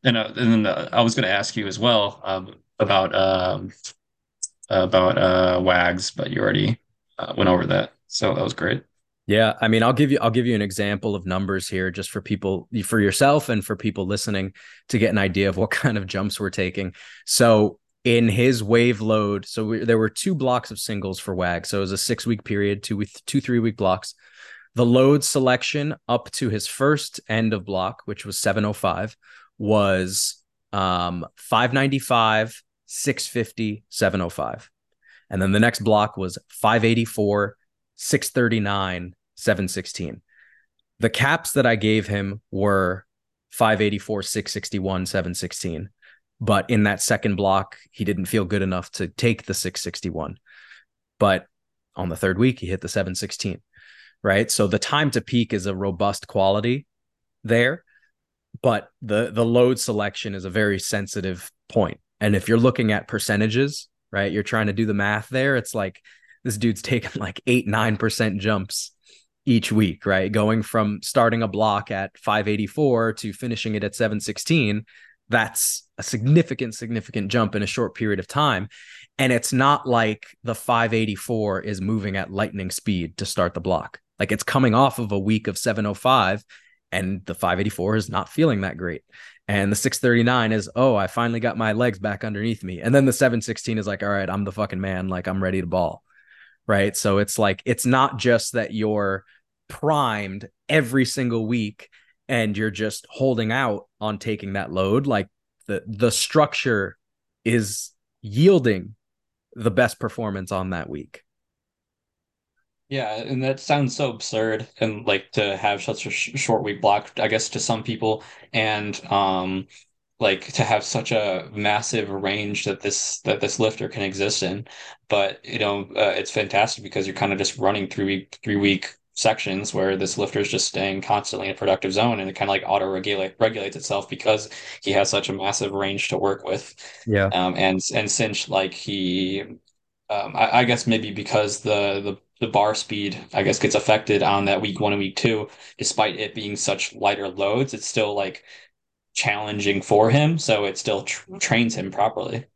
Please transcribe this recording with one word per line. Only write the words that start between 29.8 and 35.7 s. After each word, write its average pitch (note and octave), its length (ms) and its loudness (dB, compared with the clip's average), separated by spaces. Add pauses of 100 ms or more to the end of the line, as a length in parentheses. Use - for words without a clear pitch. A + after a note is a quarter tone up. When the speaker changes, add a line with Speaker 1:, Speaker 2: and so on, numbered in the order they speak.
Speaker 2:
um, F2 540 -2 (100)
five A#2+ 360 2
ninety-five, A#2+ 920 2 (240)
six - 400 -4
fifty, A2 600 -4
seven F#2+ 320 0
oh F2 100 -2
five. - 400 -8 (580)
And F#2+ 140 -2
then F#2+ 100 2
the G#2 80 4
next A#2 200 4